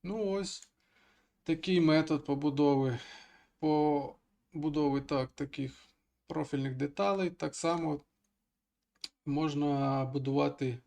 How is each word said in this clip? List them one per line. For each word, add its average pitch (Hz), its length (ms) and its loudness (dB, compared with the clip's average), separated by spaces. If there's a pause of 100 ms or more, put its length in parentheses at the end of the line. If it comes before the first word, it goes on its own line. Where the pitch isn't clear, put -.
Ну 202 280 -2
ось 196 380 -6 (720)
такий 170 380 2
метод 156 440 4
побудови, 139 760 2 (600)
побудови 151 1400 0
так, 135 300 -2
таких - 580 -8 (380)
профільних 139 480 -4
деталей. 185 540 0
Так 156 260 -6
само 165 460 -2 (1200)
можна 143 800 0
будувати 135 800 0